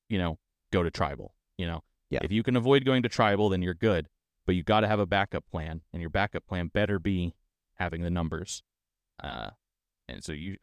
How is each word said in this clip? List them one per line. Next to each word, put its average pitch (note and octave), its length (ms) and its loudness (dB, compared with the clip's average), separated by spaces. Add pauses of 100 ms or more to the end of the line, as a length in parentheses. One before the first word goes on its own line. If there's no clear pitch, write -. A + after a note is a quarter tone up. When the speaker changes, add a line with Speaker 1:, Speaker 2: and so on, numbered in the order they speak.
Speaker 1:
you G#2 120 -2
know, E2 180 -2 (340)
go F#2 120 4
to E2 80 0
tribal, C#2 420 -6 (240)
you F2+ 80 -4
know? E2 160 -6 (300)
Speaker 2:
Yeah. C2 100 -2
Speaker 1:
If D#2+ 100 -4
you A2 120 2
can B2 120 0
avoid C3 300 4
going C3 160 4
to A#2 80 0
tribal, G#2 400 4
then F#2 140 0
you're F2+ 100 -2
good, F2 340 2 (380)
but F#2 80 4
you F2+ 80 2
gotta G#2+ 260 4
have G#2 120 2
a G2+ 80 2
backup G2 420 0
plan, D#2+ 320 -8 (100)
and F2 80 -10
your E2 120 -6
backup G2 340 -2
plan F2 220 -4
better G2+ 320 0
be F2+ 340 0 (440)
having E2+ 260 -4
the F2 60 -2
numbers. E2 540 -4 (580)
Uh, A1+ 280 -10 (580)
and - 160 -14
so - 80 -10
you, E2 320 -8